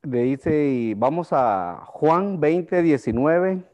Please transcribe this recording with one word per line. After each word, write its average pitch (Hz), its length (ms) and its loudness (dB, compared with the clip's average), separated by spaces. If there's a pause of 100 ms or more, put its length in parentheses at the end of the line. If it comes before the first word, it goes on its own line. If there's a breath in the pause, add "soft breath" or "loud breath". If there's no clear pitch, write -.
le 123 180 -2
dice, 143 460 0
y 117 260 -2
vamos 147 400 -2
a 98 540 -2
Juan 175 520 0
veinte 170 440 0
diecinueve. 165 800 0 (100)